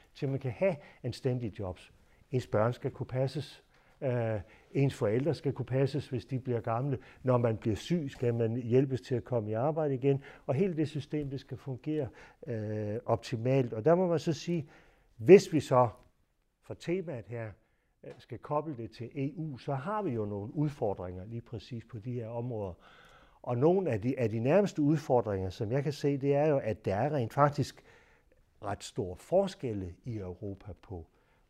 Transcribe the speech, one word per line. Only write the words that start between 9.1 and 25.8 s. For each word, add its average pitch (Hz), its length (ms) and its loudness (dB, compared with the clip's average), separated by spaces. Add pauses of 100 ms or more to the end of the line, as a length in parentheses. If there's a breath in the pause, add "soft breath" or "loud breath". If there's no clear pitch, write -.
at 117 100 -2
komme 107 260 -2
i - 20 -4
arbejde 147 420 0
igen. 139 280 2 (240 loud breath)
Og 131 80 0
hele 175 220 0
det 151 120 0
system, 143 420 -6
det 135 100 -8
skal - 160 -12
fungere, 139 520 -6 (380 loud breath)
øh, 107 600 -4
optimalt. 120 640 2
Og 110 120 -4
der 160 100 8
må 180 120 4
man 170 120 2
så 156 140 0
sige, 165 360 -4 (480 soft breath)
hvis 175 360 10
vi 151 80 4
så 123 280 4 (760)
for 117 120 -14
temaet 165 520 -6
her 113 240 -10 (680)
skal - 200 -14
koble 147 380 -4
det 113 140 -10
til 113 240 -12
E 139 220 -4
U, 151 220 -8
så 139 160 -6
har 196 280 -4
vi 175 80 -2
jo 113 140 -2
nogle 104 300 -6
udfordringer 95 680 -4
lige 117 160 -10
præcis 113 440 -12
på - 140 -16
de 120 140 -10
her 117 160 -8
områder. 117 440 -6 (720 soft breath)
Og 123 160 -2
nogle 170 320 4
af 110 100 0
de, 123 180 -2
af 117 120 2
de 110 80 -2
nærmeste 160 440 2
udfordringer, 113 680 2
som 107 220 -4
jeg 139 100 0